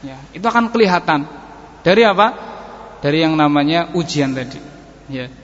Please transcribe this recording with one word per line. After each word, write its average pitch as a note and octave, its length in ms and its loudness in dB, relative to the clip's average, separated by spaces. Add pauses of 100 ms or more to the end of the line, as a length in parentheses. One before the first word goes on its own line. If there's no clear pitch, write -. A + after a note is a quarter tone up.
Ya, C3+ 160 -14 (160)
itu E3 80 -12
akan A#3 320 0
kelihatan E3+ 560 2 (560)
dari G3 160 6
apa? G#3+ 320 4 (640)
Dari D3 240 0
yang D#3+ 160 2
namanya D3+ 560 2
ujian D3 400 -2
tadi. C3 240 -10 (480)
Ya. B2+ 240 -10 (140)